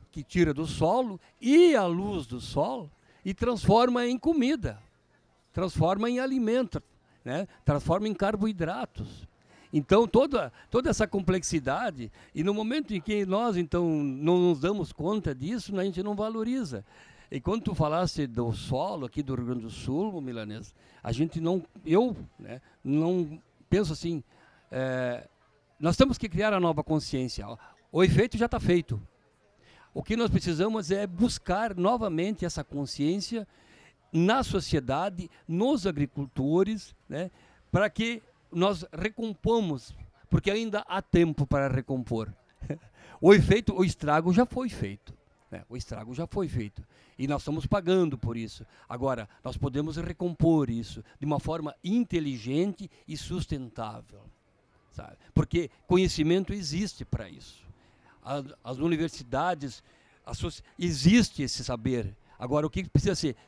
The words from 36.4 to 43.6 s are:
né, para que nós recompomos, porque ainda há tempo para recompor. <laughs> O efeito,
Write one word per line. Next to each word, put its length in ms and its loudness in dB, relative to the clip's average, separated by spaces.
né, 240 -8
para 180 4
que 320 -4
nós 400 0
recompomos, 1040 -2
porque 220 2
ainda 360 -2
há 140 -4
tempo 460 2
para 220 0
recompor. 600 -4
<laughs> 100 -6
O 120 12
efeito, 400 6